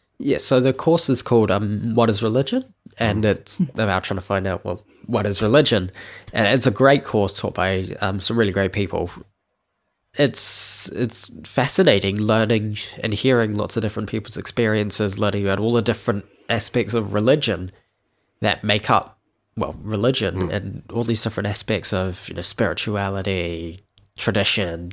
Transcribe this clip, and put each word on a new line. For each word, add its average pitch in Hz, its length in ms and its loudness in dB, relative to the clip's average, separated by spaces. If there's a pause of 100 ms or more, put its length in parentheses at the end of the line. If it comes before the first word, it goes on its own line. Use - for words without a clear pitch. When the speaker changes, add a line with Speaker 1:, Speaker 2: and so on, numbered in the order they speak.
(180)
Speaker 1:
Yeah, 139 200 0
so - 220 4
the 131 120 4
course 165 360 2
is 131 140 0
called, 110 300 4
um, 107 420 -2
What 117 160 6
is 101 100 0
Religion? 131 440 0 (340)
And 107 240 2
Speaker 2:
Mm. 107 80 4
Speaker 1:
it's - 300 -4
about 107 420 0
trying 98 160 -4
to - 80 -10
find 98 220 0
out, 90 160 -4
well, 90 200 -8 (220)
what 107 180 0
is 101 160 -2
religion? 110 520 4 (400)
And 107 160 2
it's 127 180 4
a 131 60 6
great 135 320 4
course 101 340 0
taught - 160 -6
by, 95 460 -2
um, 101 200 -2
some 117 160 -2
really 110 160 2
great 95 200 0
people. 90 360 -2 (1120)
It's, - 680 0
it's - 420 -4 (140)
fascinating 110 760 4
learning 107 580 2 (240)
and 110 120 -2
hearing 113 420 2
lots - 200 -4
of 113 60 0
different 107 280 -4
people's - 260 -6
experiences, 104 840 0
learning 101 240 0
about 98 160 0
all 113 120 2
the 117 100 4
different 107 420 -2 (240)
aspects 113 460 -2
of 101 180 -2
religion 107 580 0 (720)
that 104 240 0
make 104 260 0
up, - 280 0 (380)
well, 80 260 -4
religion 104 520 0 (140)
Speaker 2:
Mm. 85 40 -4
Speaker 1:
and 101 300 -6 (100)
all 117 120 -2
these 113 180 0
different 104 240 -4
aspects 104 460 -4
of, 92 360 -4
you 85 60 -12
know, 85 80 -6
spirituality, 92 1400 -2 (320)
tradition, 92 760 -2